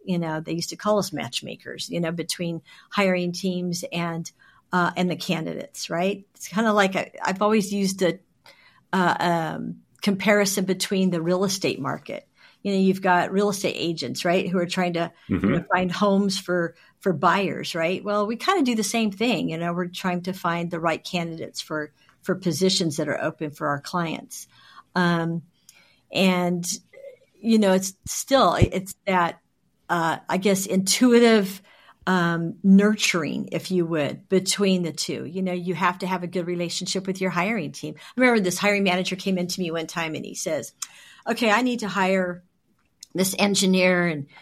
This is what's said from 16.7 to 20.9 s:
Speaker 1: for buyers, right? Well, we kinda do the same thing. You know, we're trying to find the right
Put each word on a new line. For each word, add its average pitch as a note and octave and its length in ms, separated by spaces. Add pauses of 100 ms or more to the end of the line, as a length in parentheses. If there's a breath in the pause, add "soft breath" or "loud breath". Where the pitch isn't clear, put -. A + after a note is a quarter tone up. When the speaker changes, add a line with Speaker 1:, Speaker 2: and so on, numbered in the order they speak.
Speaker 1:
for F#3+ 140
buyers, E3+ 640
right? E3+ 280
Well, G#3 220
we A3+ 100
kinda F4 280
do A#3+ 120
the A3 80
same A3 280
thing. G3 380
You D#3+ 80
know, E3+ 160
we're F3+ 140
trying F3+ 360
to F#3 100
find E3+ 380
the E3+ 80
right D#3+ 220